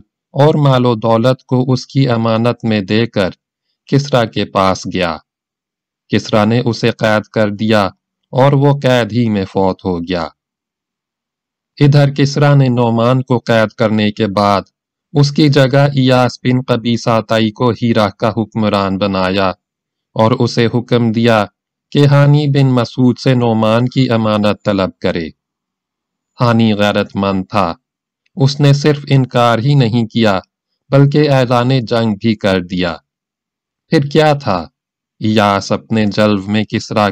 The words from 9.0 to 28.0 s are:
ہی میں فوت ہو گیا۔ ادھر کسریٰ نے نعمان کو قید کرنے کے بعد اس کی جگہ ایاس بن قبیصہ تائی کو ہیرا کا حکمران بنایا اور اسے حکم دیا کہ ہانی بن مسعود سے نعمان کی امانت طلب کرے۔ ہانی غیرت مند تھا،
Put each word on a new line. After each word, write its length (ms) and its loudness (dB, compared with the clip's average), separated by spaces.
ہی 160 -2
میں 160 -2
فوت 400 -4
ہو 140 -4
گیا۔ 300 -6
ادھر 360 4
کسریٰ 420 0
نے 120 2
نعمان 540 0
کو 160 -2
قید 300 0
کرنے 440 -2
کے 140 -4
بعد 360 0
اس 180 2
کی 180 2
جگہ 300 2
ایاس 640 2
بن 200 0
قبیصہ 640 -2
تائی 220 0
کو 200 -2
ہیرا 380 0
کا 280 -4
حکمران 600 -2
بنایا 500 -2
اور 160 2
اسے 360 0
حکم 460 -2
دیا 320 2
کہ 160 4
ہانی 400 4
بن 200 0
مسعود 520 0
سے 160 0
نعمان 540 0
کی 220 -2
امانت 540 -2
طلب 340 -2
کرے۔ 300 -4
ہانی 340 2
غیرت 400 -2
مند 360 -2
تھا، 240 -2